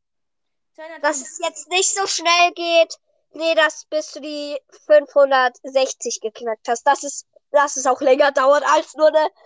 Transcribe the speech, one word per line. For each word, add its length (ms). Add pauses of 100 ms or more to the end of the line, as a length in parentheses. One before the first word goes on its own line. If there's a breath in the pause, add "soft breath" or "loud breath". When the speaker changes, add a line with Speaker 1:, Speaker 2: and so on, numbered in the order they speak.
(720)
Speaker 1:
Zweihundertfünfzig. 300
Speaker 2:
dass 180
es 200
jetzt 280
nicht 260
so 120
schnell 460
geht. 460 (340)
Nee, 220
dass 300
bis 280
du 80
die 400 (260)
fünfhundertsechzig 1300
geknackt 460
hast. 180
Das 200
ist, 240 (240)
dass 240
es 100
auch 140
länger 320
dauert 340
als 280
nur 120
eine, 240 (160 loud breath)